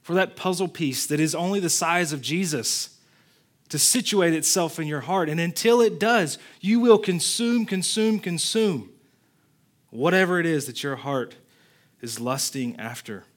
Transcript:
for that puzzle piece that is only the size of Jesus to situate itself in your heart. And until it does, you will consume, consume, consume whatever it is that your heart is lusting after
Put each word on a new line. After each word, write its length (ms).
for 140
that 200
puzzle 320
piece 400
that 120
is 140
only 260
the 100
size 440
of 80
Jesus 760
to 100
situate 540
itself 440
in 80
your 160
heart. 280
And 100
until 420
it 180
does, 380
you 180
will 200
consume, 680
consume, 540
consume 720
whatever 500
it 60
is 200
that 180
your 140
heart 380
is 180
lusting 600
after 440